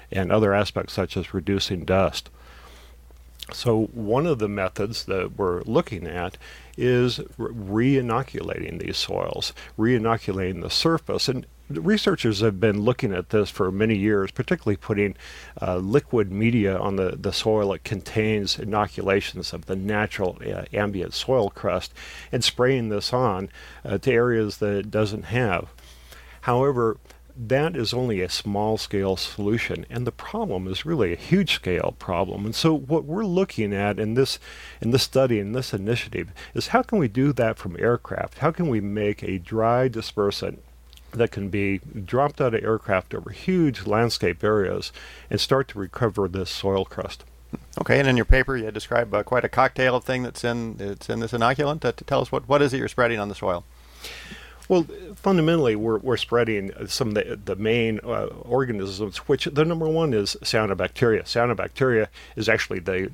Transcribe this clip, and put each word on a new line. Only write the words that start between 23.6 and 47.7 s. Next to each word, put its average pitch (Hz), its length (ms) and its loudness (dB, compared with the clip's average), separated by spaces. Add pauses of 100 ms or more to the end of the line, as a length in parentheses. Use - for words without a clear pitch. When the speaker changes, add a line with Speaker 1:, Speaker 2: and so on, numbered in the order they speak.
Speaker 1:
uh, 101 140 -2
to 131 140 2
areas 117 460 2
that 101 180 0
it 101 160 -4
doesn't 104 320 0
have. 98 460 0 (720)
However, 131 560 2 (440)
that 139 320 2
is 120 200 -2
only 120 260 0
a 90 80 -2
small-scale 101 880 0
solution, 104 720 -2
and 123 180 -4
the 113 60 -4
problem 127 540 -6
is 92 180 -6
really 127 280 0
a 85 40 -2
huge-scale - 800 0
problem. 95 460 -2
And 113 100 -4
so 160 220 4
what 143 280 0
we're 180 200 -4
looking 175 480 0
at 101 260 0
in 107 140 -2
this, 131 260 2 (440)
in 113 80 2
this 127 140 4
study, 127 340 4
in 101 140 -2
this 127 200 -4
initiative, 101 600 -4 (200)
is - 160 -4
how 254 140 4
can 220 160 0
we 135 100 2
do 131 260 2
that 113 220 2
from 87 220 -8
aircraft? - 600 -2
How 143 120 2
can 175 180 -2
we 113 120 2
make 104 420 -2
a 95 160 -2
dry 113 500 2
dispersant 101 720 -2 (520)
that 113 180 2
can 98 180 -6
be 98 300 0 (260)
dropped 135 380 0
out 123 100 2
of 104 100 0
aircraft 104 520 0
over 90 160 -8
huge 160 560 0
landscape 107 580 2
areas 95 480 0 (380)
and 104 100 0
start 135 280 2
to 101 100 -12
recover 98 500 -2
this 92 220 -4
soil 98 340 0
crust? - 400 -8 (560)